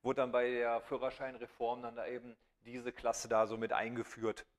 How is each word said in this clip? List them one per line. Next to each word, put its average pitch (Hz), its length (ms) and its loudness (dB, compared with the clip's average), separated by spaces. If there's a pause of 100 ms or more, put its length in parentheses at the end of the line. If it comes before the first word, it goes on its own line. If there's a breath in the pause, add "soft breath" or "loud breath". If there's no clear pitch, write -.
wurde 127 140 2
dann 127 160 4
bei 123 180 4
der 117 300 2
Führerscheinreform 123 1000 -4
dann 117 120 -6
da 110 140 -4
eben 120 280 -8 (280)
diese 120 260 -6
Klasse - 380 -2
da 110 180 6
so 110 100 -4
mit 113 160 -2
eingeführt. 113 720 -2 (140)